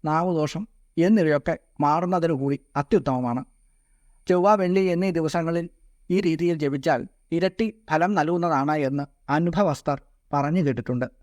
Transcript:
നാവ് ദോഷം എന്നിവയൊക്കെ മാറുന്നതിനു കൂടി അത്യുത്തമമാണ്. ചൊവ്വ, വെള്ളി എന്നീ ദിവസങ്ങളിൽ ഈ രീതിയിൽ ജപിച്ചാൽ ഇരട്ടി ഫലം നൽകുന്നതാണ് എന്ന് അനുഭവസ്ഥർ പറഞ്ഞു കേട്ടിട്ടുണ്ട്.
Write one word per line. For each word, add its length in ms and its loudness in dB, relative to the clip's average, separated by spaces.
നാവ് 300 0
ദോഷം 340 -4
എന്നിവയൊക്കെ 600 2
മാറുന്നതിനു 520 2
കൂടി 280 -2
അത്യുത്തമമാണ്. 680 -2
ചൊവ്വ, 280 4
വെള്ളി 260 2
എന്നീ 300 0
ദിവസങ്ങളിൽ 580 -2
ഈ 100 2
രീതിയിൽ 360 0
ജപിച്ചാൽ 520 -2
ഇരട്ടി 420 -2
ഫലം 240 2
നൽകുന്നതാണ് 600 0
എന്ന് 300 -2
അനുഭവസ്ഥർ 720 0
പറഞ്ഞു 320 0
കേട്ടിട്ടുണ്ട്. 420 -2